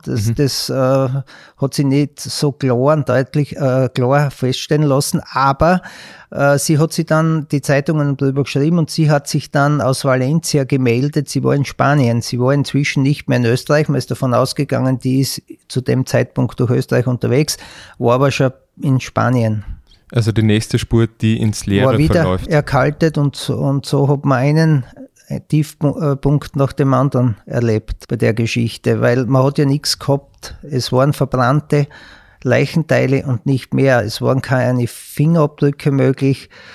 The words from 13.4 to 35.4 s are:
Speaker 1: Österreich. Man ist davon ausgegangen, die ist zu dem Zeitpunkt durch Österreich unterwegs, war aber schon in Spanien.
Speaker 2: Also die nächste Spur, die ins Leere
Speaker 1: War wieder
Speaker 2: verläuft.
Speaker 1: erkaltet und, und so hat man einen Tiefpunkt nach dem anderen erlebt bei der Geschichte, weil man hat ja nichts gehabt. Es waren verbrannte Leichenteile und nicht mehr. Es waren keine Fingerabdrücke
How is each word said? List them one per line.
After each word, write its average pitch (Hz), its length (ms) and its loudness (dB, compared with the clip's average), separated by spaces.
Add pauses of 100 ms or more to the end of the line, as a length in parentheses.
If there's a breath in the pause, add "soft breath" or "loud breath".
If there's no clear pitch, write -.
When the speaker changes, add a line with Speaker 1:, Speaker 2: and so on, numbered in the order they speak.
Speaker 1:
Österreich. 143 420 0
Man 139 100 0
ist 123 140 -4
davon 127 220 -2
ausgegangen, 127 640 -2
die 131 220 0
ist - 200 -4 (280)
zu 131 120 -4
dem 127 240 -2
Zeitpunkt 123 540 -2
durch 123 100 0
Österreich 127 380 0
unterwegs, 123 500 0 (400 loud breath)
war 120 180 0
aber 135 140 2
schon 131 220 0 (300)
in 131 180 0
Spanien. 110 640 0 (480 loud breath)
Speaker 2:
Also 113 220 0
die 110 100 2
nächste 107 340 2
Spur, 113 300 0
die 110 320 -2
ins 110 260 -2
Leere 98 220 2
Speaker 1:
War 123 100 2
wieder 156 240 2
Speaker 2:
verläuft. 92 280 -2
Speaker 1:
erkaltet 151 680 0
und, 143 320 -2
und 135 360 -2
so 139 240 0
hat 143 160 -2
man 139 140 2
einen 151 460 2 (640)
Tiefpunkt 147 1080 -2
nach 135 180 0
dem 135 200 2
anderen 127 520 2
erlebt 117 640 -2
bei 120 80 -2
der 113 160 2
Geschichte, 117 680 -2
weil 123 240 2
man 131 180 2
hat 139 140 0
ja 151 80 2
nichts 139 340 -2
gehabt. - 640 -6
Es 143 300 -6
waren 135 220 2
verbrannte 139 760 0 (560 loud breath)
Leichenteile 131 800 0
und 127 200 -4
nicht 135 280 -2
mehr. 131 300 2
Es 110 180 -6
waren 127 200 0
keine 123 460 0
Fingerabdrücke 147 1040 0